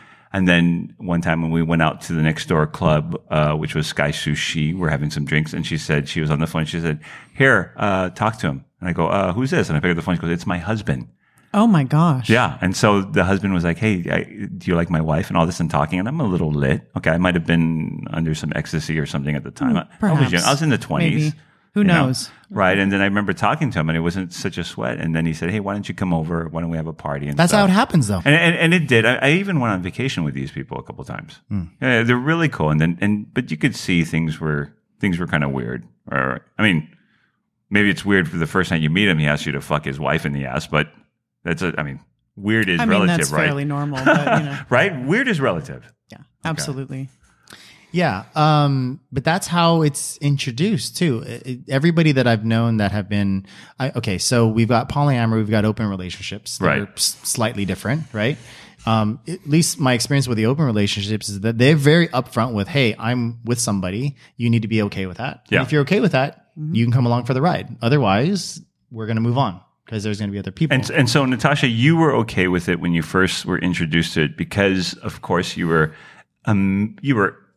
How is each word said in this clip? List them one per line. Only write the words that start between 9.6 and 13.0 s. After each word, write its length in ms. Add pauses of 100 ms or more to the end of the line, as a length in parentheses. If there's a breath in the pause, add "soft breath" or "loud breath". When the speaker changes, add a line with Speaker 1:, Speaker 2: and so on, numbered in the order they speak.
Speaker 1:
And 80
I 40
pick 100
up 60
the 60
phone, 140
she 40
goes, 100
"It's 180
my 100
husband." 480 (500 soft breath)
Speaker 2:
Oh 120
my 160
gosh. 440
Speaker 1:
Yeah. 320
And 160
so 240